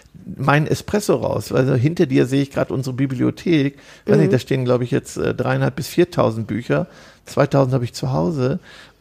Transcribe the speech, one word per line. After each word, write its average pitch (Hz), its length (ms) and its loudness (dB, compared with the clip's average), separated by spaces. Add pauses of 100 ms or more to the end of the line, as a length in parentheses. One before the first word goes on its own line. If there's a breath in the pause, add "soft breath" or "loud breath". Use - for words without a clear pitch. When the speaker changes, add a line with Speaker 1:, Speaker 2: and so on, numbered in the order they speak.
(360 loud breath)
Speaker 1:
mein 143 300 2
Espresso - 500 0
raus. - 360 -4
Also 131 220 2
hinter 156 320 2
dir 135 200 2
sehe 135 160 0
ich 135 80 -4
gerade - 240 -4
unsere 131 200 -4
Bibliothek. 135 840 0 (280 loud breath)
Weiß 208 100 4
Speaker 2:
Mhm. 202 60 4
Speaker 1:
nicht, - 100 4
da 131 60 4
stehen, 131 260 -2
glaub 123 180 2
ich, 120 80 -4
jetzt, 131 260 -4
äh, - 180 -2
dreitausend 135 420 -2
bis 147 120 -6
viertausend 117 580 0
Bücher. 120 400 -2 (380 loud breath)
Zweitausend 139 500 2
habe 123 100 0
ich 117 100 -10
zu 131 180 -4
Hause. 151 460 0 (420 loud breath)